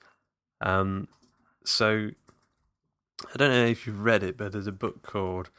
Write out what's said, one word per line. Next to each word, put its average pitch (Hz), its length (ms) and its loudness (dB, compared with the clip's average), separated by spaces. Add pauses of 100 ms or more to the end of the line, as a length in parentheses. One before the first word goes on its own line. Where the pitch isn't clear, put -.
(600)
Um, 95 480 0 (560)
so 107 460 0 (1200)
I - 20 -10
don't 139 140 4
know 123 160 6
if 117 220 -2
you've 104 160 -6
read 110 180 6
it, 92 140 -4
but 101 160 -8
there's 101 160 -6
a 101 40 -6
book 98 300 -6
called 92 560 -6